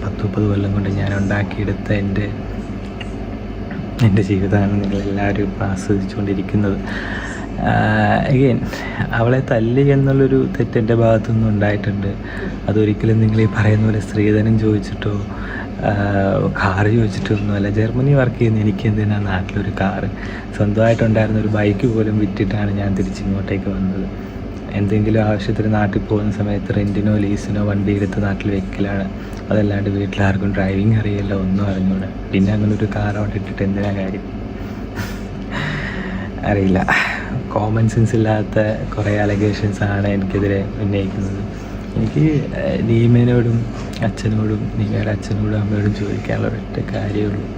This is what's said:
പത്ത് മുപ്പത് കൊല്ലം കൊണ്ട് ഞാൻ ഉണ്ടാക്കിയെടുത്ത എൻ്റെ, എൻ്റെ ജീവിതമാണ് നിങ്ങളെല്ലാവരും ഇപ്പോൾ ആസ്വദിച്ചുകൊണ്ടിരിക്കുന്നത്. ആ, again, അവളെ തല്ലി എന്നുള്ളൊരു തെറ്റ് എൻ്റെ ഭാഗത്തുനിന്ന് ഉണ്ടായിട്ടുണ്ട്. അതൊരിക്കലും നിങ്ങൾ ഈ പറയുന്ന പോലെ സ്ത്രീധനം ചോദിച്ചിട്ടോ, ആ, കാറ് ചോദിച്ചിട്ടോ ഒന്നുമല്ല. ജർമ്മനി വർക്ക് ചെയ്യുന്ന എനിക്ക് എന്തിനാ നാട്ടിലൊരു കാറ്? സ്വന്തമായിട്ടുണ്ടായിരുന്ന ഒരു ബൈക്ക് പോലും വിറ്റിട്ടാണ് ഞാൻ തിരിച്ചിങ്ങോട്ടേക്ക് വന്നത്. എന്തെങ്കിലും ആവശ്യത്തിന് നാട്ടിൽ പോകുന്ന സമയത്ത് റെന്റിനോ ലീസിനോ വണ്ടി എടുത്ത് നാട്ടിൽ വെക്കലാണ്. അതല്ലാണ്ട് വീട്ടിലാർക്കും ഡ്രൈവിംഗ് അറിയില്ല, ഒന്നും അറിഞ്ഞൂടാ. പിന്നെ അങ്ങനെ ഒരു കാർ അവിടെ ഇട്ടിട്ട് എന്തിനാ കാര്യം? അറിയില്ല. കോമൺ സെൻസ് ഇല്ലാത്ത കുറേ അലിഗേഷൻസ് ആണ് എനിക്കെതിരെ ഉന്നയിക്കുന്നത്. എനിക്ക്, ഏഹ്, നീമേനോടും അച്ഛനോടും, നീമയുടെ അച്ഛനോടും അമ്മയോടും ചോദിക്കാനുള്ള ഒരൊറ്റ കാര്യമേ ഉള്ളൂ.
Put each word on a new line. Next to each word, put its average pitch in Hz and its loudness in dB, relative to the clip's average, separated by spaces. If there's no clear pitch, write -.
പത്ത് 101 -4
മുപ്പത് 104 0
കൊല്ലം 98 0
കൊണ്ട് 101 0
ഞാൻ 98 0
ഉണ്ടാക്കിയെടുത്ത 98 -2
എൻ്റെ, 101 0
എൻ്റെ 104 4
ജീവിതമാണ് 98 2
നിങ്ങളെല്ലാവരും 98 -2
ഇപ്പോൾ 98 -4
ആസ്വദിച്ചുകൊണ്ടിരിക്കുന്നത്. 98 0
ആ, - 2
again, 127 4
അവളെ 120 4
തല്ലി 120 2
എന്നുള്ളൊരു 135 4
തെറ്റ് 117 0
എൻ്റെ 117 2
ഭാഗത്തുനിന്ന് 113 4
ഉണ്ടായിട്ടുണ്ട്. 101 0
അതൊരിക്കലും 107 4
നിങ്ങൾ 110 4
ഈ 110 4
പറയുന്ന 107 4
പോലെ 107 2
സ്ത്രീധനം 107 4
ചോദിച്ചിട്ടോ, 107 0
ആ, - 2
കാറ് 101 2
ചോദിച്ചിട്ടോ 107 0
ഒന്നുമല്ല. 101 0
ജർമ്മനി 117 2
വർക്ക് 127 2
ചെയ്യുന്ന 110 2
എനിക്ക് 104 0
എന്തിനാ 104 2
നാട്ടിലൊരു 98 -2
കാറ്? 98 -2
സ്വന്തമായിട്ടുണ്ടായിരുന്ന 110 4
ഒരു 107 0
ബൈക്ക് 104 2
പോലും 107 2
വിറ്റിട്ടാണ് 104 0
ഞാൻ 101 0
തിരിച്ചിങ്ങോട്ടേക്ക് 95 -2
വന്നത്. 95 -4
എന്തെങ്കിലും 107 2
ആവശ്യത്തിന് 107 0
നാട്ടിൽ 104 2
പോകുന്ന 104 0
സമയത്ത് 104 -2
റെന്റിനോ 101 2
ലീസിനോ 101 -2
വണ്ടി 101 0
എടുത്ത് 101 0
നാട്ടിൽ 101 -2
വെക്കലാണ്. 98 -2
അതല്ലാണ്ട് 101 2
വീട്ടിലാർക്കും 98 0
ഡ്രൈവിംഗ് 98 2
അറിയില്ല, 101 -2
ഒന്നും 95 0
അറിഞ്ഞൂടാ. 95 0
പിന്നെ 98 4
അങ്ങനെ 104 2
ഒരു 104 0
കാർ 104 0
അവിടെ 101 -2
ഇട്ടിട്ട് - -4
എന്തിനാ 98 0
കാര്യം? 95 -4
അറിയില്ല. 95 2
കോമൺ 110 2
സെൻസ് 113 2
ഇല്ലാത്ത 107 2
കുറേ 104 0
അലിഗേഷൻസ് 104 0
ആണ് 101 0
എനിക്കെതിരെ 98 0
ഉന്നയിക്കുന്നത്. 98 -2
എനിക്ക്, 113 2
ഏഹ്, 67 -2
നീമേനോടും 117 4
അച്ഛനോടും, 107 -2
നീമയുടെ 107 0
അച്ഛനോടും 104 -2
അമ്മയോടും 104 0
ചോദിക്കാനുള്ള 104 -2
ഒരൊറ്റ 101 -6
കാര്യമേ 104 0
ഉള്ളൂ. 98 -4